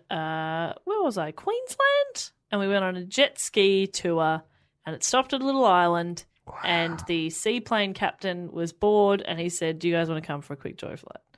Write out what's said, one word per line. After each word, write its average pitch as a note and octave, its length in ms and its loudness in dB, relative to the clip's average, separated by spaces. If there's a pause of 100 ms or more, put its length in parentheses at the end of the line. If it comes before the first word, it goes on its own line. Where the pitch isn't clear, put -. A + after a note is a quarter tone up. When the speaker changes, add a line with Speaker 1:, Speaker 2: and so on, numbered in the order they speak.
(100)
Speaker 1:
uh, D#3+ 640 -4 (120)
where G#4 180 -2
was A#3+ 160 0
I? D#3+ 140 -4
Queensland. C5+ 1000 -2 (200)
And G#3 100 0
we G3 80 0
went G3 160 2
on F#3 120 -2
a F3+ 80 -8
jet B3+ 340 2
ski G3 480 4
tour, D#3+ 560 0 (440)
and D#3+ 100 -8
it - 80 -6
stopped B3+ 300 0
at C4 80 -2
a - 20 -2
little C4+ 220 2
island. F3 580 4 (220)
Speaker 2:
Wow. - 80 -16 (100)
Speaker 1:
And E3+ 420 0
the D#3+ 220 -2
seaplane A3 640 -2
captain F3 580 -4
was E3+ 220 -4
bored, G3+ 500 4
and E3+ 160 -6
he E3+ 120 -4
said, D#3+ 280 -2
"Do E3 100 -2
you E3+ 60 2
guys E3 140 2
wanna D#3 140 -4
come D3 180 -8
for D3 140 -12
a - 20 -10
quick - 220 -12
joy - 180 -10
flight?" - 240 -18 (180)